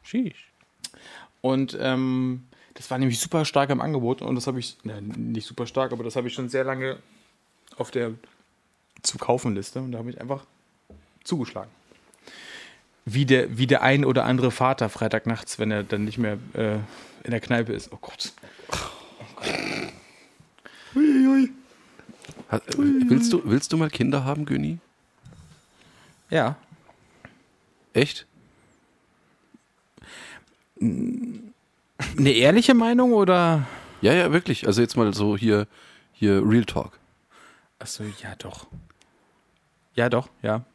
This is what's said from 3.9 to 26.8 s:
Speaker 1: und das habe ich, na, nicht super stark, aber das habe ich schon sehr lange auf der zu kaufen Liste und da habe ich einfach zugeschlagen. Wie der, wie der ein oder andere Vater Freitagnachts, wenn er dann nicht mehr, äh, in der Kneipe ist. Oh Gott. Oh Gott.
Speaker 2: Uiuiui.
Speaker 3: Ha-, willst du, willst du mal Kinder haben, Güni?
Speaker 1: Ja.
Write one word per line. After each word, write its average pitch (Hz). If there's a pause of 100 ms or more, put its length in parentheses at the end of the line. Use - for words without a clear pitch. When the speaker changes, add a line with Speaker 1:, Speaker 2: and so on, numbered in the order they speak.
Speaker 1:
und 127
das 123
habe 127
ich, -
na, 107
nicht 110
super 120
stark, 131
aber 117
das 113
habe 123
ich 120
schon 127
sehr 131
lange 131 (760)
auf -
der 117 (920)
zu -
kaufen 120
Liste 98
und 131
da 117
habe 117
ich 120
einfach 139 (760)
zugeschlagen. 120 (1300)
Wie 127
der, 127
wie 127
der 135
ein 139
oder 131
andere 123
Vater 127
Freitagnachts, -
wenn 107
er 104
dann 104
nicht 107
mehr, 107 (160)
äh, 107 (480)
in 113
der 117
Kneipe 117
ist. -
Oh -
Gott. - (380)
Oh - (100)
Gott. - (1400)
Speaker 2:
Uiuiui. 269 (1000)
Speaker 3:
Ha-, 220 (160)
willst 254
du, -
willst 120
du 160
mal 160
Kinder 135
haben, 143
Güni? 147 (1500)
Speaker 1:
Ja. 139 (1400)